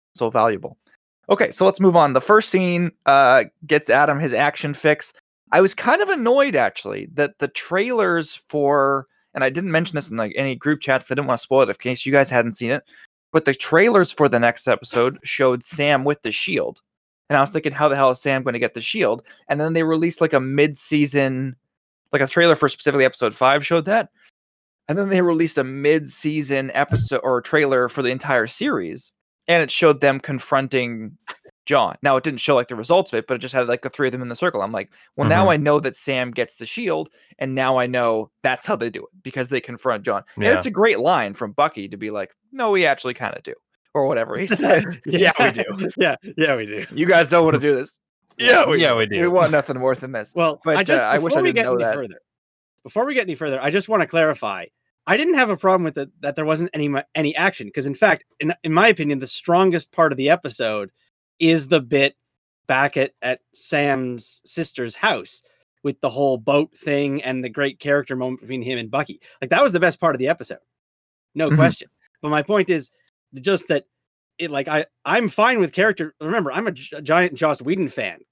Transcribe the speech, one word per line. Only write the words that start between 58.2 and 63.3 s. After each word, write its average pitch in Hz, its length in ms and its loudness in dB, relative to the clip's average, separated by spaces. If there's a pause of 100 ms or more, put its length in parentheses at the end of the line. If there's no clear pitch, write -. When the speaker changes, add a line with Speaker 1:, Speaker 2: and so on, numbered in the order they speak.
Speaker 3:
in, 156 220 -2
in 160 120 -4
my 202 140 4
opinion, 147 320 0
the 131 60 -10
strongest 175 640 0
part 156 200 2
of 131 60 -8
the 135 120 0
episode 110 600 -2 (480)
is 165 300 2
the 160 120 4
bit 139 360 0 (500)
back 135 300 0
at, 135 160 0 (100)
at 127 180 -4 (140)